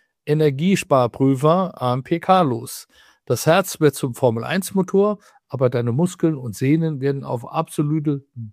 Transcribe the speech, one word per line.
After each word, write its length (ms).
Energiesparprüfer 1600
A 100
M 100
P 160
K 220
los. 460
Das 180
Herz 360
wird 140
zum 200
Formel-eins-Motor, 1040
aber 200
deine 240
Muskeln 440
und 200
Sehnen 460
werden 220
auf 220
absolute 760